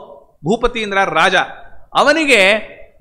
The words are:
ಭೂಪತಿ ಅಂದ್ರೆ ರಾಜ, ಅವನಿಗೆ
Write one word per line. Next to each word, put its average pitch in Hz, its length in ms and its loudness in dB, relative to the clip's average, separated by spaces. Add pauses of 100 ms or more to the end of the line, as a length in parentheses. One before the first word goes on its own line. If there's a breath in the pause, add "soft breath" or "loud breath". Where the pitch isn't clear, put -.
(460)
ಭೂಪತಿ 233 380 -2
ಅಂದ್ರೆ 196 320 -2
ರಾಜ, 185 200 2 (580)
ಅವನಿಗೆ 247 600 2 (480)